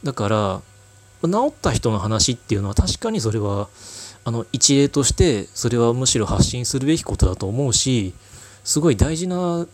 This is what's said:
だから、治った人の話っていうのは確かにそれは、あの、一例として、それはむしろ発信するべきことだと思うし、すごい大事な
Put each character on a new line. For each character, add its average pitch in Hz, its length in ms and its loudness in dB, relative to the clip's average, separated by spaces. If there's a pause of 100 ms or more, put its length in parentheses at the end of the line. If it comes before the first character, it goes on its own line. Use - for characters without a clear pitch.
だ 139 100 -2
か 104 160 -2
ら、 104 340 0 (600)
治 214 280 2
っ - 20 -20
た - 180 -2
人 117 200 0
の 107 80 0
話 107 340 0
っ 120 40 -2
て - 180 -4
い 101 40 0
う 98 40 -2
の 101 60 -2
は 101 60 -4
確 - 240 2
か 220 120 -2
に 214 100 -2
そ 110 100 0
れ 110 80 -2
は、 101 300 -2 (560)
あ 120 60 -4
の、 117 220 -2
一 135 240 2
例 139 140 4
と 143 140 0
し - 100 0
て、 127 400 2
そ - 160 -2
れ 120 80 0
は 117 160 4
む 127 120 -2
し - 120 2
ろ 104 80 0
発 98 160 2
信 123 240 -2
す 135 120 -4
る 131 80 -2
べ 156 120 2
き - 40 -6
こ 101 140 -6
と - 100 2
だ 92 100 -2
と 98 100 -8
思 127 220 -2
う 113 40 0
し、 110 400 0 (500)
す - 180 -2
ご 165 100 4
い 131 60 2
大 160 200 0
事 180 120 -4
な 175 460 -2